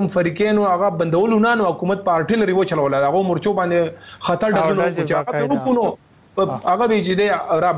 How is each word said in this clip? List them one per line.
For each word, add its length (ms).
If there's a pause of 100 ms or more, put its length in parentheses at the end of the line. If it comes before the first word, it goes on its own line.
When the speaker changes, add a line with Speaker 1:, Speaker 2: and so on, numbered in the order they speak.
Speaker 1:
کوم 180
فریقین 400
وو، 160
هغه 160 (140)
بندولو 420
نه، 80
نو 160
حکومت 340
په 140
ارټیلري 400
وچلوله، 480
هغو 240
مورچو 320
باندې 680
خطر 180
Speaker 2:
او 60
Speaker 1:
ډزونه 300
Speaker 2:
ډزې 180
Speaker 1:
وکړو 80
چې 40
هغه 120
Speaker 2:
باقاعده. 240
Speaker 1:
ته 60
وکړو، 200
نو 320 (320)
په 160
Speaker 2:
آه. 180
Speaker 1:
هغه 200
به 120
چې 160
دی 80 (380)
را 120